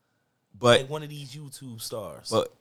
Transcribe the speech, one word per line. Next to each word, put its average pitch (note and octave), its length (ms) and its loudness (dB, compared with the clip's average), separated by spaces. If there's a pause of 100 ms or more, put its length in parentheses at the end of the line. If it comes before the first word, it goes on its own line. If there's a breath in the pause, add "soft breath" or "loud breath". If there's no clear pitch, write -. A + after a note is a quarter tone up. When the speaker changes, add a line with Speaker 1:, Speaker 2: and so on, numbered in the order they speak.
(580 soft breath)
Speaker 1:
But A#2+ 240 8
Speaker 2:
Like C3+ 80 -8
one D3+ 140 -6
of D3 60 -12
these C#3+ 260 -14
YouTube C#3 440 -14
stars. G#2 520 -10
Speaker 1:
but - 300 2